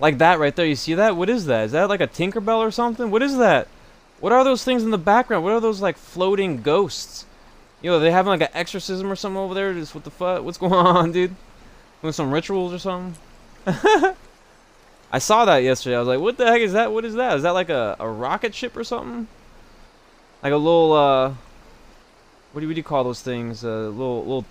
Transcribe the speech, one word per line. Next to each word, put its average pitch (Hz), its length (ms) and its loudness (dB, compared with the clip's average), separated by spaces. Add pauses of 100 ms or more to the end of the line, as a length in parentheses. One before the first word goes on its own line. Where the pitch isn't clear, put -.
Like 147 180 2
that 165 220 6
right 143 160 0
there, 170 100 0
you 151 80 0
see 156 200 -4
that? 202 200 2
What 180 160 -2
is 226 160 -4
that? 110 200 0
Is 107 40 -6
that, 175 180 2
like, 196 120 -2
a 147 80 0
Tinkerbell 214 500 -2
or 220 140 0
something? 233 400 -4
What 226 100 2
is 277 140 -2
that? 185 320 4 (500)
What 196 140 -2
are 254 100 6
those 262 220 2
things 247 180 0
in 220 80 -2
the 214 80 0
background? 202 460 2
What 196 80 0
are 226 80 0
those, 220 200 -2
like, 185 160 -2
floating 185 640 -2
ghosts? 156 640 -2 (580)
Yo, 170 180 2
they 165 100 4
having, 185 200 4
like, 175 100 2
an 156 120 2
exorcism 185 600 -6
or - 20 -6
something 190 240 -8
over 190 160 -6
there? 196 200 -4
Just 160 200 -10
what 147 80 -14
the 143 80 -16
fuck? 180 320 -4
What's 175 160 -10
<laughs> - 0 -
going 185 140 0
on, 175 400 4
dude? 180 240 -2 (680)
Doing 156 100 -6
some 143 220 -2
rituals 180 380 -4
or 180 80 -10
something? 180 340 -8 (280)
<laughs> 381 720 0 (960)
I 131 80 -2
saw 220 240 4
that 165 140 6
yesterday. 127 360 0
I 120 60 0
was 120 80 0
like, 127 100 2
"What 226 180 -2
the 247 120 0
heck 233 140 4
is 196 100 0
that? 220 180 0
What 220 140 -4
is 220 100 -8
that? 233 220 0
Is 139 80 -2
that, 175 80 2
like, 180 180 -2
a, 120 300 -2
a 113 80 -6
rocket 135 480 -6
ship - 200 -10
or 233 60 -8
something?" 240 460 -10 (1120)
Like 139 100 -2
a 147 40 4
little, 160 380 4
uh, 135 400 2 (1200)
what 151 60 -12
do 156 60 -8
you, - 20 -4
what 160 60 -6
do 160 40 -6
you 156 60 -6
call 143 180 0
those 123 180 -4
things? 117 440 -8
Uh, 110 240 -6
little, 120 320 -6
little, 131 300 -6